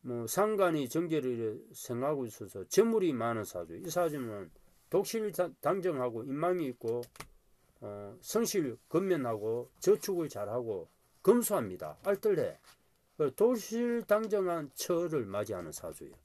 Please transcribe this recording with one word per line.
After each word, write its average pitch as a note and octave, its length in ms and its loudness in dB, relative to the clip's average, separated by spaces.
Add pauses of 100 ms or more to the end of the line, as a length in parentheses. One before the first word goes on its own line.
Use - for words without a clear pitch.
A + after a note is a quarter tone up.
뭐 A#2+ 260 -6
상간이 F3+ 600 2
정제를 B2+ 840 -2
생하고 C3 520 -2
있어서 G2+ 440 -10
재물이 G#3 440 4
많은 A#2 320 0
사주. E2+ 320 -8
이 E3+ 140 -8
사주는 B2+ 600 -2 (380)
독실 G#3 440 0
자-, E3+ 280 -2
당정하고 C#3+ 640 0
인망이 D#3+ 440 0
있고, A#2+ 340 -4 (760)
어, G2+ 420 -10
성실 F3+ 560 0 (100)
근면하고 A#2+ 840 0 (100)
저축을 F#3 480 2
잘하고 G#2 600 -4 (340)
검소합니다. A#2+ 840 2
알뜰해. F#3+ 540 2 (580)
그 D3 180 0
독실 A#3 720 2
당정한 F#3+ 680 2
처를 D#3+ 520 0
맞이하는 G2 460 -4
사주예요. D2+ 420 -12 (100)